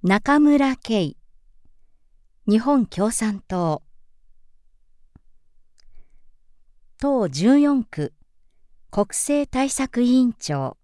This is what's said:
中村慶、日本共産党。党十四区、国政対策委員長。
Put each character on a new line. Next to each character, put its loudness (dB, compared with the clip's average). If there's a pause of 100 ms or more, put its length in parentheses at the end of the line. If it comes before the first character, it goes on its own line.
中 2
村 4
慶、 -4 (1300)
日 4
本 2
共 -4
産 -4
党。 -4 (3250)
党 0
十 4
四 2
区、 -8 (760)
国 -2
政 -4
対 -2
策 -4
委 2
員 2
長。 -8